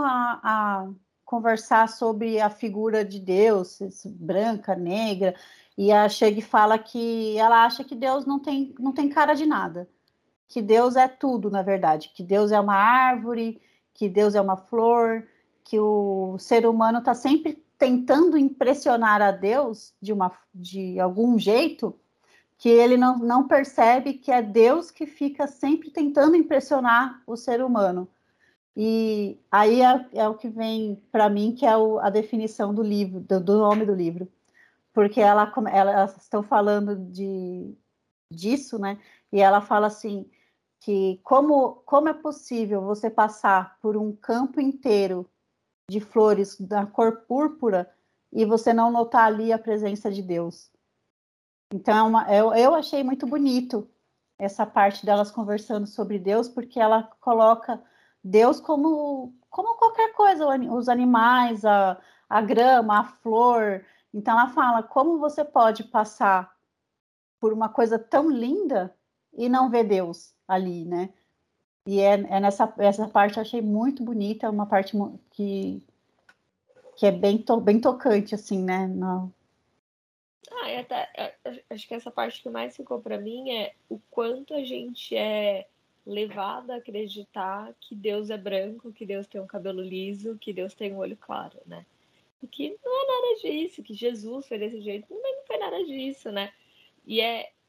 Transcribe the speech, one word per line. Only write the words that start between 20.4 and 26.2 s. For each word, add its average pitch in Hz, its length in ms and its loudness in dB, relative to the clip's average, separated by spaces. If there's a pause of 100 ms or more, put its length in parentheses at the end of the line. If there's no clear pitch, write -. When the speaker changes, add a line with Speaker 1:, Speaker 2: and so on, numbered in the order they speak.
Speaker 1:
de 185 460 -10
algum 214 400 2
jeito, 220 560 0 (600)
que - 100 -2
ele 240 300 8
não, 254 220 4
não 240 280 2
percebe 269 680 2
que - 160 -10
é 247 100 4
Deus 233 500 4
que - 140 -12
fica 285 420 -6
sempre 294 440 -2
tentando 294 440 2